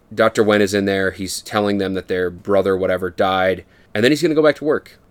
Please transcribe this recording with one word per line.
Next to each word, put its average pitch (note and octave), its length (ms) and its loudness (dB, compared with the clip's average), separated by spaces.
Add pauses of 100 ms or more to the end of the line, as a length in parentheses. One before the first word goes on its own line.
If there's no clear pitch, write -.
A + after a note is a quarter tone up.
(120)
"Doctor A2+ 300 2
Wen G#2 200 4
is G2 120 0
in G2+ 120 0
there. G2 260 -2
He's - 300 -10
telling G2+ 360 -2
them F#2+ 160 -4
that F#2 140 -6
their F2+ 200 -2
brother, F#2+ 480 0
whatever, F#2 340 -2
died. F#2+ 540 0 (300)
And G#2+ 80 0
then B2 80 6
he's D3 120 0
gonna D#3+ 120 0
go D#3 80 2
back D3+ 140 2
to - 80 -12
work. - 340 -4 (120)